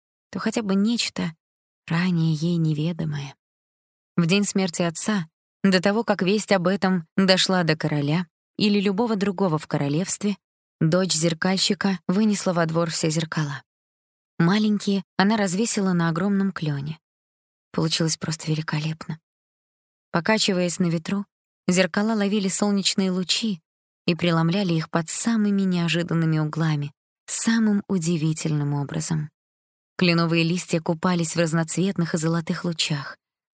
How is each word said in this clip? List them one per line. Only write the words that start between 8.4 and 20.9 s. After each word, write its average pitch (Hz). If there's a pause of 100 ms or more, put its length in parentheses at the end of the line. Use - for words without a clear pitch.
или 202
любого 208
другого 185
в -
королевстве, 151 (440)
дочь 175
зеркальщика 185
вынесла 202
во 170
двор 165
все 160
зеркала. 151 (760)
Маленькие 202 (140)
она 202
развесила 196
на 170
огромном 196
клене. 147 (720)
Получилось 160
просто -
великолепно. 156 (920)
Покачиваясь 180
на 180
ветру, 170 (420)